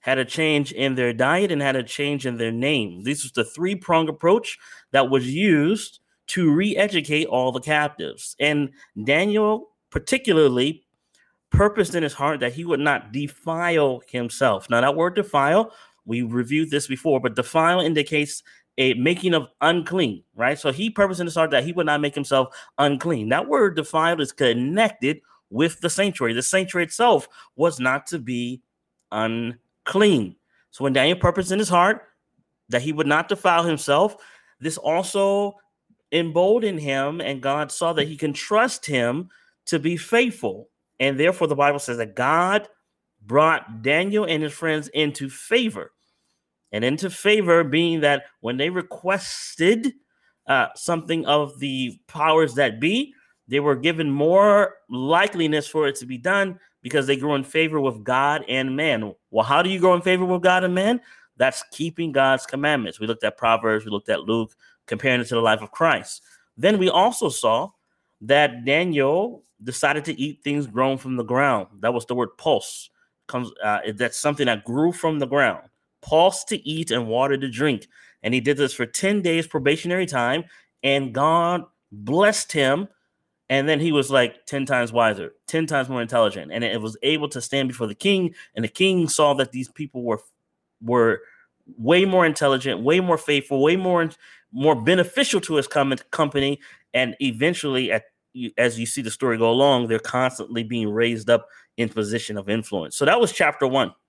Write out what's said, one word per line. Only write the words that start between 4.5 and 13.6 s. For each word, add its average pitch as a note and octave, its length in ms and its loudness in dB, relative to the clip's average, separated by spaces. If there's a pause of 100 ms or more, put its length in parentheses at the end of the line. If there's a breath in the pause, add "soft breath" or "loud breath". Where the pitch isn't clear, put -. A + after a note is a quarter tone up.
that C3 180 4
was C3 200 0
used E3+ 680 0 (280)
to F3 220 2
re-educate E3+ 760 0
all B2+ 260 0
the B2 80 -4
captives. D3 800 -4
And D3 300 2 (340 soft breath)
Daniel G#3 680 0 (180)
particularly D#3+ 960 0 (640)
purposed G#3 440 2
in E3+ 80 0
his C#3+ 120 -4
heart C#3+ 260 -2
that A#2+ 140 -2
he E3 100 -10
would D#3+ 160 -2
not C#3 320 -2
defile D3 960 -2